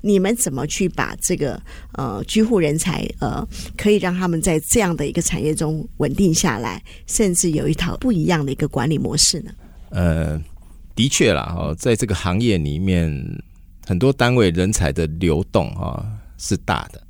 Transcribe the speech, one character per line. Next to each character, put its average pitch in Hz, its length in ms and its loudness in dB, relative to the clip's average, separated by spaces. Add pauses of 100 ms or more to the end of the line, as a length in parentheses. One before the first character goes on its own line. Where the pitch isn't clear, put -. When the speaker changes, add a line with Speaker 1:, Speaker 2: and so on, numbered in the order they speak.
Speaker 1:
你 202 180 4
们 196 160 2
怎 160 180 -2
么 131 140 -4
去 190 200 -2
把 - 320 -4
这 - 160 0
个， 135 240 -2 (340)
呃， 113 320 -6
居 220 180 2
护 220 160 4
人 151 180 2
才， 165 260 -2 (160)
呃， - 260 -4 (300)
可 - 140 2
以 214 60 8
让 180 200 0
他 185 120 -2
们 165 120 0
在 156 200 2
这 - 220 0
样 175 140 0
的 147 120 -4
一 - 40 -4
个 - 80 -2
产 - 240 -2
业 156 100 2
中 156 320 -2 (120)
稳 - 160 0
定 190 180 4
下 151 280 0
来， 110 220 -8 (260)
甚 196 260 2
至 170 180 2
有 147 160 0
一 156 60 2
套 - 240 -2
不 254 140 0
一 160 140 2
样 160 200 2
的 135 60 -2
一 135 40 -2
个 151 120 -2
管 135 200 -2
理 156 120 0
模 - 180 -2
式 - 220 2
呢？ - 120 -12 (380)
Speaker 2:
呃， 80 500 0 (540)
的 123 160 2
确 113 240 4
啦， 76 240 -2
哦， 80 200 -2
在 120 180 2
这 127 100 -2
个 101 80 0
行 92 260 0
业 117 200 4
里 73 180 -2
面， 87 340 2 (760)
很 92 100 0
多 131 160 4
单 123 220 2
位 101 160 6
人 90 200 2
才 78 220 2
的 82 140 0
流 82 440 2
动， 87 240 0
哦， 90 300 -6 (320)
是 - 200 -2
大 57 360 -4
的。 - 160 -18